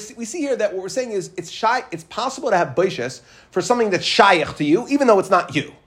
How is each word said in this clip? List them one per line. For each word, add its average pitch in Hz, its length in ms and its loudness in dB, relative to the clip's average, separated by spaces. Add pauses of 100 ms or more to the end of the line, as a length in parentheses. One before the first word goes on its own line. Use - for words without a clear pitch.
(160)
we 233 80 -12
see 339 160 -8
here 277 160 -2
that 202 180 -4
what 185 80 -6
we're 190 60 -10
saying 247 240 -6
is 180 240 -6
it's 170 140 -10
shy, 247 400 -2
it's 165 140 -10
possible 247 460 -6
to 196 60 4
have 156 180 0
boishes 160 480 -2 (280)
for 180 120 -2
something 233 280 2
that's 165 140 -2
shayach 185 520 4
to 151 80 -4
you, 180 240 2
even 277 180 2
though 214 120 8
it's 185 120 -2
not 180 240 2
you. - 180 -4 (140)